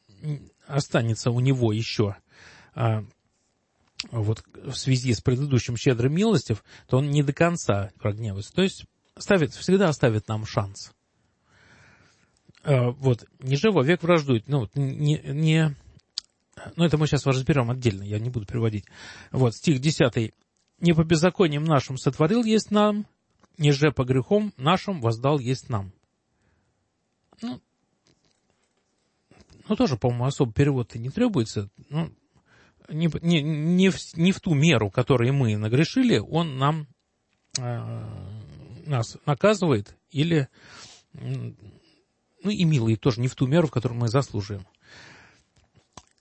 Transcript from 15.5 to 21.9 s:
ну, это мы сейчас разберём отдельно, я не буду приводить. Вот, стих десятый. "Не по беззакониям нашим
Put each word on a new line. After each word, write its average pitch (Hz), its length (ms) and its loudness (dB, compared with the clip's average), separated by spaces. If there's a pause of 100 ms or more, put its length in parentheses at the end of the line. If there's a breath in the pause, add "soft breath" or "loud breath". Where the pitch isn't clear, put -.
ну, 165 100 0
это 156 140 2
мы 151 80 2
сейчас 143 200 0
разберём 131 440 0
отдельно, 120 320 -2
я 104 160 -4
не 117 120 -4
буду 120 160 -6
приводить. 113 400 -2 (440 loud breath)
Вот, 123 240 2
стих 139 260 0
десятый. 127 540 0 (440)
"Не 170 140 2
по 160 120 4
беззакониям 160 600 2
нашим 139 320 2